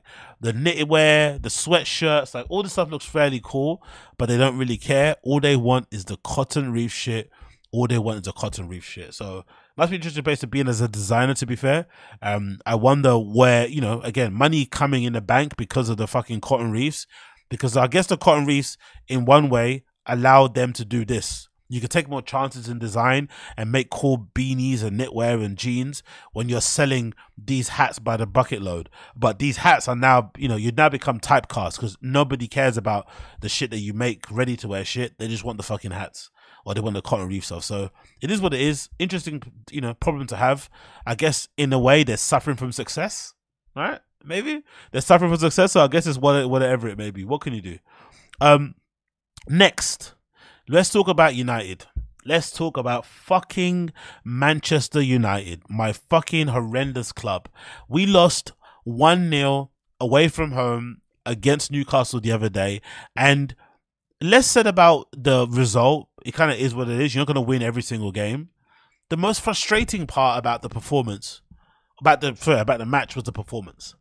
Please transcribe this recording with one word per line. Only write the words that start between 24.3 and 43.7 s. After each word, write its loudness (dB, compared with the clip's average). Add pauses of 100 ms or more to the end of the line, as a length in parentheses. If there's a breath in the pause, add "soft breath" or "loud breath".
beanies -2
and -4
knitwear -2
and -6
jeans -4 (280 loud breath)
when -6
you're 0
selling 0 (240 soft breath)
these -4
hats -2
by -2
the -4
bucket 0
load. -6 (280 loud breath)
But 0
these -2
hats 4
are 0
now, 4
you -4
know, 0
you've -2
now 6
become -4
typecast -2
'cause -8
nobody 0
cares 0
about -4 (320 loud breath)
the -8
shit -4
that -6
you -8
make, -4
ready -2
to -12
wear -6
shit. -8
They -8
just -6
want -8
the -10
fucking -8
hats -12 (360 soft breath)
or -6
they -2
want -4
the -4
cotton -4
reef -8
stuff. -10
So -8 (320 soft breath)
it -6
is -2
what 0
it -2
is. -2 (100)
Interesting, -6 (300)
you -6
know, -6
problem -4
to -10
have. 0 (360 loud breath)
I -4
guess -2 (100)
in 2
a 4
way 6
they're 0
suffering -2
from -6
success, -8 (420)